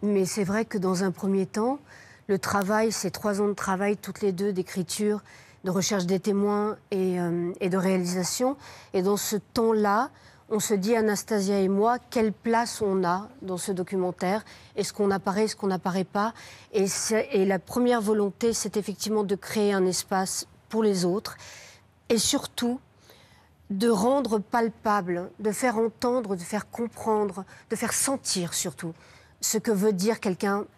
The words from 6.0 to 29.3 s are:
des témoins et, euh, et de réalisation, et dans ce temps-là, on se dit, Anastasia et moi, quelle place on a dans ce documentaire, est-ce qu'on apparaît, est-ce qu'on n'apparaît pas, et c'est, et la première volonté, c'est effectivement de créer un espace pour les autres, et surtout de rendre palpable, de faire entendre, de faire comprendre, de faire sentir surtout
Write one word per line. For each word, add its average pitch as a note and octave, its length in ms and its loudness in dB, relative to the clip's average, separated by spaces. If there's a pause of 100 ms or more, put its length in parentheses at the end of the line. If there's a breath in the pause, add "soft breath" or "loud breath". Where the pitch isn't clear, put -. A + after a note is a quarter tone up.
des F#3 140 2
témoins G#3 560 0 (140)
et, F#3 300 0
euh, F3 400 -2
et F#3+ 100 -2
de F3+ 60 0
réalisation, F#3 800 0 (360 loud breath)
et F#3+ 100 2
dans G3+ 140 2
ce - 200 -2
temps-là, A3 720 2 (400 loud breath)
on G#3+ 100 0
se - 120 -2
dit, G#3 240 2
Anastasia G3+ 640 0
et F#3+ 80 4
moi, G#3+ 300 2 (100)
quelle A3 240 2
place A3+ 480 0
on F#3+ 240 0
a F#3 240 0 (140)
dans F#3 160 -6
ce G#3 120 -6
documentaire, F3+ 720 -2 (320 loud breath)
est-ce - 180 -4
qu'on G3+ 160 2
apparaît, G3 340 0
est-ce G#3 120 -2
qu'on G3 100 -4
n'apparaît F#3 380 0
pas, G#3 280 -2 (400 loud breath)
et G3 140 2
c'est, - 460 0
et G3 120 4
la G3 140 2
première B3 420 2
volonté, G#3+ 540 0
c'est G#3+ 240 -4
effectivement G#3 460 -2
de G3 100 -2
créer G3+ 400 0
un F#3+ 100 4
espace F#3 640 -2 (240)
pour A3 120 0
les G3 220 4
autres, F3+ 320 -2 (720 loud breath)
et A#3 80 4
surtout A#3+ 640 -2 (880 soft breath)
de G#3 220 2
rendre A3+ 480 2
palpable, G#3 1000 0
de G#3+ 120 -2
faire A3+ 260 0
entendre, A3+ 580 0
de F3 80 -6
faire G3 280 -6
comprendre, G#3+ 720 -2 (240 loud breath)
de - 80 -4
faire - 160 -2
sentir F#3+ 600 -2
surtout E3 400 -6 (460 loud breath)